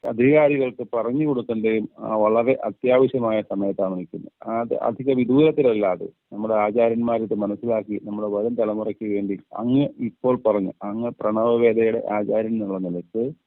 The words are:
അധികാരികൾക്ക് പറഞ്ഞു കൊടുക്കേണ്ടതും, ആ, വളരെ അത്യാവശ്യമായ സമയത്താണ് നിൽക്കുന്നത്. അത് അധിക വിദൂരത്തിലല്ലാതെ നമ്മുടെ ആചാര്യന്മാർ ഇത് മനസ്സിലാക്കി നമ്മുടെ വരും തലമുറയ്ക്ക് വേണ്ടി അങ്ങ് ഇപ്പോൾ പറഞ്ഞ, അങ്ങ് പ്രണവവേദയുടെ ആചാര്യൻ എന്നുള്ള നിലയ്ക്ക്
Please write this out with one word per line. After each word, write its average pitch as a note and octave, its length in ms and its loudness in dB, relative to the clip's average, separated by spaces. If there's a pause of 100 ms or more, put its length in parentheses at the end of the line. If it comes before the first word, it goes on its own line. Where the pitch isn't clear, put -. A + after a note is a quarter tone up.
അധികാരികൾക്ക് C3+ 840 4
പറഞ്ഞു B2 340 0
കൊടുക്കേണ്ടതും, A2 640 0 (100)
ആ, A2 180 -4
വളരെ A2+ 480 4
അത്യാവശ്യമായ A#2+ 760 2
സമയത്താണ് G2 580 -2
നിൽക്കുന്നത്. - 500 -14
അത് A#2 260 -4
അധിക B2+ 400 -2
വിദൂരത്തിലല്ലാതെ B2 960 2 (240)
നമ്മുടെ A2 220 -4
ആചാര്യന്മാർ A#2 680 2
ഇത് G#2+ 120 -4
മനസ്സിലാക്കി G#2 680 -4
നമ്മുടെ G#2 240 -6
വരും G#2 260 -2
തലമുറയ്ക്ക് G#2+ 500 -2
വേണ്ടി G2+ 360 -2 (160)
അങ്ങ് B2+ 320 2 (100)
ഇപ്പോൾ B2+ 380 -2 (100)
പറഞ്ഞ, G2+ 240 2 (120)
അങ്ങ് A2+ 280 -6 (100)
പ്രണവവേദയുടെ A2+ 840 2 (100)
ആചാര്യൻ A2 400 -2
എന്നുള്ള G2+ 260 -4
നിലയ്ക്ക് F#2 540 -6 (140)